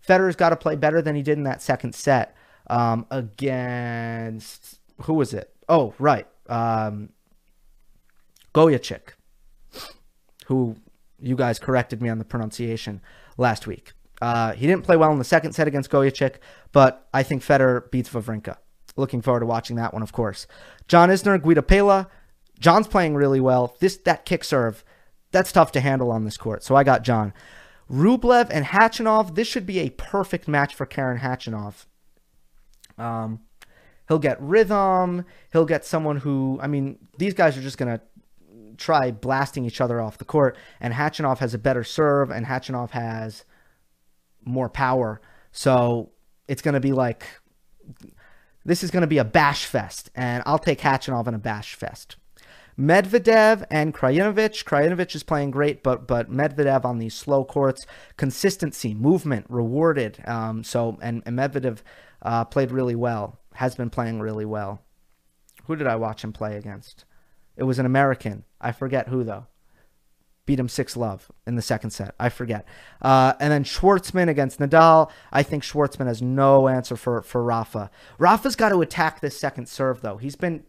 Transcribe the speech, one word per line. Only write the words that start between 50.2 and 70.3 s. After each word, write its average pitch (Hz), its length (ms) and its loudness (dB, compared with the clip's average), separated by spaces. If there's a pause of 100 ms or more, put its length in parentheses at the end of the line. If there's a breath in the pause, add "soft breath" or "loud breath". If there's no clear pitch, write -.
I'll 147 140 2
take 147 220 -2
Khachanov 131 480 0
in 113 60 -4
a 110 40 -6
bash 104 360 -8
fest. - 420 -14 (600 soft breath)
Medvedev 202 920 4
and 151 240 -2
Krajinovic. 202 680 0
Krajinovic 170 500 0
is 151 80 -10
playing 143 300 -2
great, 143 320 -2
but, 127 240 -2
but 117 200 -2
Medvedev 139 560 0
on 123 140 -4
these 113 160 -8
slow 139 300 0
courts, 135 420 -2 (300 loud breath)
consistency, 143 760 -2
movement 127 560 0
rewarded. 123 760 -2
Um, 113 380 -6
so, 117 360 -4
and, 117 240 -8
and 120 140 -6
Medvedev, 131 400 -4 (440 soft breath)
uh, 117 220 -2
played 131 280 -2
really 127 240 -2
well, 113 420 -4 (140)
has 127 240 -4
been 120 140 -6
playing 113 280 -6
really 107 260 -6
well. 107 380 -8 (840)
Who 160 100 -6
did 147 100 -4
I 117 80 0
watch 110 300 -6
him 107 80 -10
play 107 240 -8
against? 104 480 -16 (520)
It - 60 -6
was 131 160 0
an 127 80 0
American. 131 560 0 (180)
I 120 120 -6
forget 127 340 -4
who, 127 160 -4
though. 110 240 -10 (1000)